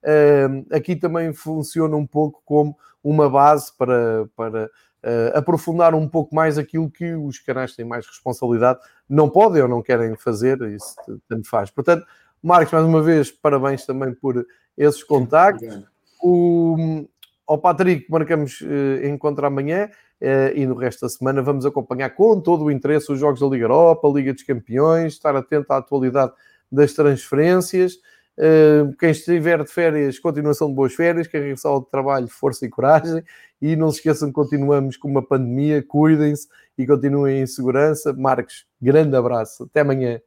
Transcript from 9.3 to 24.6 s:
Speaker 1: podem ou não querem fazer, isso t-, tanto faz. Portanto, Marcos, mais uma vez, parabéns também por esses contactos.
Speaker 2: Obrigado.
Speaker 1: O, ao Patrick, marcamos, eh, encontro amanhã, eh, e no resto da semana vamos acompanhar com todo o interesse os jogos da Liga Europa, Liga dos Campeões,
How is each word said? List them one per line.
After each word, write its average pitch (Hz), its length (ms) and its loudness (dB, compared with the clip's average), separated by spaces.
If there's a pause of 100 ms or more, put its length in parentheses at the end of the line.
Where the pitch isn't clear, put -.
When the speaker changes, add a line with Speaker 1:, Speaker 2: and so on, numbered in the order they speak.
Speaker 1:
podem 180 320 4
ou 123 60 2
não 120 120 -2
querem 113 360 -2
fazer, 127 440 -2 (120)
isso - 240 -16 (100)
t-, 107 100 -16 (120)
tanto 113 200 -10
faz. 101 220 -4
Portanto, 170 340 -2 (380)
Marcos, 170 300 4
mais 160 120 2
uma 160 180 4
vez, 156 280 2
parabéns 139 540 -2
também 131 300 -6
por 123 320 -4 (340)
esses 147 240 2
contactos. 151 580 2
Speaker 2:
Obrigado. 104 240 -16 (360)
Speaker 1:
O, 165 840 2 (400)
ao 156 120 0
Patrick, 175 520 0
marcamos, 156 520 -4
eh, 139 460 -4
encontro 143 380 -4
amanhã, 151 440 -4 (300)
eh, 135 360 0
e 139 100 -2
no 127 80 -2
resto 120 280 -6
da 123 60 -6
semana 131 340 -4
vamos 135 240 -2
acompanhar 131 440 -6
com 208 300 2
todo 160 240 0
o 151 60 0
interesse 147 420 -2
os 135 60 -4
jogos 139 220 0
da 143 60 0
Liga 131 180 -2
Europa, 160 440 4
Liga 139 240 0
dos - 100 -10
Campeões, 147 720 -2